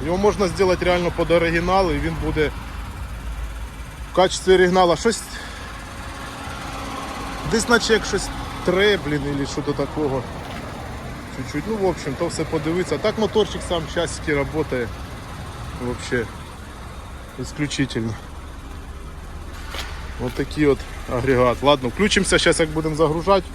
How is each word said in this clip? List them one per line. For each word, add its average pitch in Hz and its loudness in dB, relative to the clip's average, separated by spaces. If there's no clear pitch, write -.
Його 170 2
можна 196 4
зробити 175 4
реально 175 4
під 160 2
оригінал, 170 4
і 143 2
він 160 -2
буде 151 2
в - -4
качестві 185 4
оригінала. 185 8
Щось 220 0
десь 214 2
наче 226 6
як 208 2
щось - -2
тре, 190 6
блін, 147 0
або 139 0
що 143 -6
до 143 -2
такого. 143 -2
Чуть-чуть, 143 -4
ну, 220 0
в 196 0
общем, 156 0
то 170 0
все 160 -2
подивитися. 160 0
Так 214 0
моторчик 208 2
сам 170 0
часики 147 0
працює. 131 -2
Вообще 123 -2
исключительно. 127 -2
Вот 123 -2
такий 147 2
от 135 6
агрегат. 123 4
Ладно, 131 6
включимося, 190 4
зараз 156 4
як 160 4
будемо 156 -2
загружати. 165 4